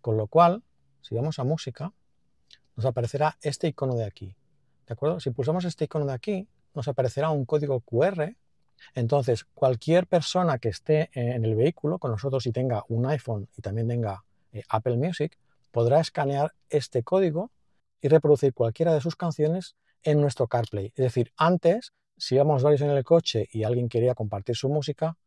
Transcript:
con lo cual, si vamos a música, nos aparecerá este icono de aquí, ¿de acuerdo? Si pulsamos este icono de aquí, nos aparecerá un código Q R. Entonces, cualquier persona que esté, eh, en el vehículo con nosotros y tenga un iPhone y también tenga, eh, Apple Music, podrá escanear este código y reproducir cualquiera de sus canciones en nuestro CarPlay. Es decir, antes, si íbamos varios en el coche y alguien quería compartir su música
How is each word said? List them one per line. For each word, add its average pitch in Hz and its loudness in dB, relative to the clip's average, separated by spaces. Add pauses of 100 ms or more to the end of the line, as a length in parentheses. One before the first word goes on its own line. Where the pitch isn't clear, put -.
con 110 -2
lo 107 -4
cual, 175 4 (380)
si - -14
vamos 143 -4
a 127 -4
música, 143 -6 (800)
nos 110 -6
aparecerá 127 -2
este 170 -4
icono 131 -4
de 117 -2
aquí, 98 -14 (500)
¿de - -10
acuerdo? 156 -2
Si 139 -4
pulsamos 156 -2
este 165 -4
icono 151 -4
de 139 -4
aquí, 190 -6 (280)
nos 135 -6
aparecerá 135 0
un 143 0
código 143 0
Q 120 0
R. 185 -2 (580)
Entonces, 123 0
cualquier 151 0
persona 170 0
que 117 -4
esté, 151 0 (100)
eh, 123 -2
en 110 0
el 113 2
vehículo 151 0
con 131 -4
nosotros 123 -2
y 120 -2
tenga 123 -2
un 117 -2
iPhone 120 -4
y 113 -16
también 113 -4
tenga, 110 -4 (280)
eh, 107 -12
Apple 117 -2
Music, 160 -4 (320)
podrá 120 4
escanear 143 -2 (160)
este 131 -2
código 180 0 (520)
y 143 0
reproducir 147 6
cualquiera 123 0
de 151 2
sus 160 -4
canciones 165 -2 (280)
en 147 4
nuestro 135 0
CarPlay. 107 -2
Es 131 -2
decir, - 0
antes, 175 2 (240)
si - -4
íbamos 143 4
varios 143 4
en 147 0
el 139 0
coche 160 2
y 110 -4
alguien 120 0
quería 120 2
compartir 104 -6
su 131 -4
música 151 -4 (100)